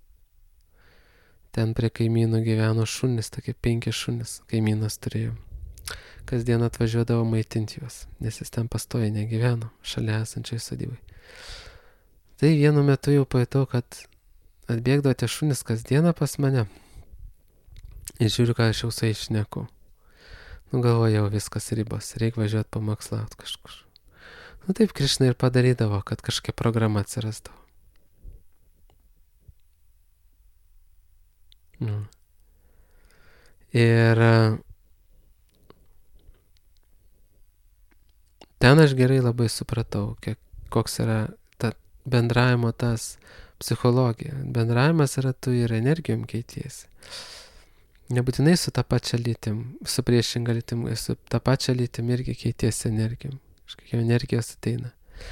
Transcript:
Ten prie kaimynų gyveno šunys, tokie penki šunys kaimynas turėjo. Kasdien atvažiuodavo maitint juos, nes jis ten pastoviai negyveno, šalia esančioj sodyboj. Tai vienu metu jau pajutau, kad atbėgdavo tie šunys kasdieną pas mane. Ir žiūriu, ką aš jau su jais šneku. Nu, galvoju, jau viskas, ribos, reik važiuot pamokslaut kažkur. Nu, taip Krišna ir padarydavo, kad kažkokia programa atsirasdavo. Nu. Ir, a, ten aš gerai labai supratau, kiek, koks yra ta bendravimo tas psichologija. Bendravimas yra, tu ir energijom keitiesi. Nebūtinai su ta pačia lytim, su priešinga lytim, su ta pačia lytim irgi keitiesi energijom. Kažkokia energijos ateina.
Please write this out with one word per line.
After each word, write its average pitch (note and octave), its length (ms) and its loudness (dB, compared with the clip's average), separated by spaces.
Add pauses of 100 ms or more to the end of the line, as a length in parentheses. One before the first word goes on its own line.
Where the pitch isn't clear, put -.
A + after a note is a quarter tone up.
(1500)
Ten A2+ 240 0
prie A#2 160 0
kaimynų A2+ 540 2
gyveno A2 420 2
šunys, A#2+ 460 -2
tokie - 180 -8
penki A#2 400 -2
šunys - 560 -6
kaimynas G#2+ 560 0
turėjo. A2+ 300 -4 (960)
Kasdien A#2+ 340 2
atvažiuodavo A#2 640 0
maitint A2 480 -2
juos, - 300 -16 (180)
nes A2 160 -6
jis - 140 -12
ten A#2 180 -2
pastoviai A2 400 -2
negyveno, A2+ 600 -2 (120)
šalia A2 380 -2
esančioj A2+ 420 -8
sodyboj. B2 380 -8 (1400)
Tai D#3 160 6
vienu D3 320 6
metu C#3 240 2
jau C#3 160 4
pajutau, C3 400 2
kad - 320 -4 (720)
atbėgdavo B2+ 460 2
tie A#2+ 100 0
šunys - 400 -2
kasdieną C3+ 480 2
pas - 240 -4
mane. C3+ 300 2 (1500)
Ir A2 100 2
žiūriu, A#2+ 240 2
ką A2+ 160 2
aš A2 140 -4
jau A#2 80 -4
su - 160 -2
jais - 160 -6
šneku. A2 400 -4 (1080)
Nu, C3 80 0
galvoju, A#2 380 4
jau G#2 160 2
viskas, - 420 -6
ribos, G#2+ 460 -6
reik A2+ 180 0
važiuot G#2+ 320 -2
pamokslaut A2 640 -6
kažkur. - 380 -16 (880)
Nu, F#3+ 140 -2
taip G#3+ 180 2
Krišna C#3 320 2
ir B2 80 2
padarydavo, B2 720 2
kad - 160 -6
kažkokia - 320 -6
programa A2 480 0
atsirasdavo. - 540 -10 (4000)
Nu. G#2 160 -4 (1800)
Ir, A#2 480 6
a, A#2 140 8 (4000)
ten C3+ 180 8
aš C#3+ 160 6
gerai C3 300 4
labai A#2+ 240 0
supratau, A2 720 -6
kiek, - 180 -8 (300)
koks - 340 -2
yra A2 160 0 (380)
ta A#2 160 -2 (320)
bendravimo A#2+ 680 4
tas - 460 -4 (420)
psichologija. A#2+ 840 0
Bendravimas B2+ 720 2
yra, C3 160 0
tu - 240 -4
ir A#2 160 2
energijom A2+ 560 0
keitiesi. - 580 -10 (1200)
Nebūtinai B2+ 480 4
su - 160 -4
ta B2 80 2
pačia - 320 0
lytim, A#2 640 -4 (100)
su - 160 -2
priešinga A#2 480 2
lytim, A#2 320 -4 (160)
su - 160 -4 (140)
ta D3 100 0
pačia - 340 2
lytim A#2+ 380 -2
irgi B2+ 240 -2
keitiesi A#2+ 540 -2
energijom. A#2 480 -4 (280)
Kažkokia - 360 -6
energijos A#2 560 0
ateina. A#2+ 340 -6 (400)